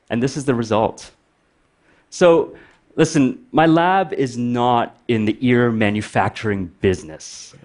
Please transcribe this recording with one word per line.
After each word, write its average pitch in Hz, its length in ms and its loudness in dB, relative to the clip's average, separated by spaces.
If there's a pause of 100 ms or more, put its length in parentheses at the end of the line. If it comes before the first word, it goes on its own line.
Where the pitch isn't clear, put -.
And 117 140 -4
this 135 140 -4
is 143 80 -8
the 135 100 0
result. 110 560 -2 (1000)
So, 165 460 2 (380)
listen, 151 560 0
my 156 160 2
lab 180 460 2
is 120 260 -4
not 120 580 0 (120)
in 110 160 0
the 104 160 0
ear 123 320 2
manufacturing 104 960 -2 (140)
business, - 840 -4